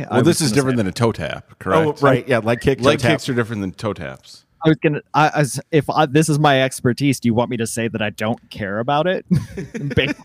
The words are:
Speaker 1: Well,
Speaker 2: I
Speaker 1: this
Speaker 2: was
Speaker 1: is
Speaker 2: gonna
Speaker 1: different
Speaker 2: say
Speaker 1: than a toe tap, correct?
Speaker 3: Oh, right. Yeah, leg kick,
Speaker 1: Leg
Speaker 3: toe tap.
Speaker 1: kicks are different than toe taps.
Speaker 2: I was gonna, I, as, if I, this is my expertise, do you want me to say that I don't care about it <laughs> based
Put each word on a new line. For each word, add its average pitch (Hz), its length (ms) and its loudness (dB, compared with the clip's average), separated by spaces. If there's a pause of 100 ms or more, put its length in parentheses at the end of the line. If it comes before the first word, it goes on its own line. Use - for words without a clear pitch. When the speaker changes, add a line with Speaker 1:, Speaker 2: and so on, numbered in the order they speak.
Speaker 1:
Well, 110 100 0
Speaker 2:
I - 20 4
Speaker 1:
this 160 180 4
Speaker 2:
was - 20 -2
Speaker 1:
is 147 100 2
Speaker 2:
gonna 107 60 0
Speaker 1:
different 131 200 2
Speaker 2:
say - 0 -
Speaker 1:
than 104 100 0
a 92 40 -4
toe 117 200 0
tap, - 480 -8
correct? 147 440 0
Speaker 3:
Oh, - 20 6
right. 123 220 4
Yeah, 123 100 2
leg 113 240 0
kick, 131 200 0
Speaker 1:
Leg 143 180 4
Speaker 3:
toe - 20 -10
tap. 120 100 2
Speaker 1:
kicks - 180 -2
are 135 40 0
different 117 280 -2
than 95 100 -4
toe 104 220 -6
taps. - 520 -14 (200)
Speaker 2:
I 160 40 4
was 156 80 4
gonna, 147 240 -2 (120)
I, 147 160 4
as, 135 300 -2 (120)
if 147 180 2
I, 156 160 2
this 151 240 2
is 147 100 2
my 139 220 4
expertise, 131 580 0
do - 80 -2
you 117 60 2
want 117 160 0
me 123 80 -6
to 113 100 -4
say 117 220 -4
that 110 120 -6
I 107 100 -2
don't 110 380 -6
care 104 300 -8
about 143 280 0
it 185 220 -4
<laughs> 143 640 -4
based 147 300 0